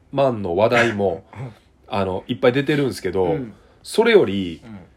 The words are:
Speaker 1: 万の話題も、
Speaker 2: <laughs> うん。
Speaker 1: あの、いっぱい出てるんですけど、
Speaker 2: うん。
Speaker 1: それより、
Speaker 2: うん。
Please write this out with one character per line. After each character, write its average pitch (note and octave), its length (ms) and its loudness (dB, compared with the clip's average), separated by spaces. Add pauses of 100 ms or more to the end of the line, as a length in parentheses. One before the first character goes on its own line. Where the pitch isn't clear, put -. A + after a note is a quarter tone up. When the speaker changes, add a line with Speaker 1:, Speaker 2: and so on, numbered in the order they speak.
(120)
Speaker 1:
万 C3 300 0
の F2 140 -4
話 A2 140 4
題 A#2 240 2
も、 F#2+ 360 -2
Speaker 2:
<laughs> - 40 -20
う - 40 -18
ん。 B2+ 160 -14 (340)
Speaker 1:
あ G2 180 -4
の、 F#2 220 -6
い B2 60 -6
っ G#2+ 40 -4
ぱ C3 120 4
い B2 40 4
出 C#3 100 0
て D3+ 120 0
る D3 80 0
ん C3 60 0
で G2+ 40 -6
す - 80 -14
け F#2 100 -4
ど、 F#2 140 0
Speaker 2:
う E2 80 0
ん。 G#2 200 -6 (280)
Speaker 1:
そ - 220 0
れ A#3 80 4
よ F3+ 120 8
り、 F#2+ 400 -4
Speaker 2:
う - 40 -20
ん。 G#2 120 -16 (180)